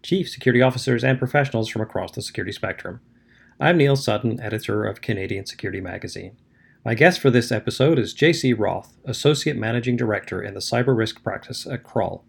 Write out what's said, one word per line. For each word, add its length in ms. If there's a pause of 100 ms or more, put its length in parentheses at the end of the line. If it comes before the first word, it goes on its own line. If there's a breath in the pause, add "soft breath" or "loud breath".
chief 260
security 320
officers, 420
and 140
professionals 500
from 140
across 300
the 100
security 300
spectrum. 480 (600 soft breath)
I'm 180
Neil 180
Sutton, 440
editor 460
of 160
Canadian 460
Security 340
Magazine. 560 (480 soft breath)
My 80
guest 260
for 120
this 200
episode 460
is 160
J 180
C 220
Roth, 500
Associate 540
Managing 400
Director 420
in 140
the 60
Cyber 360
Risk 280
Practice 420
at 160
Kroll. 480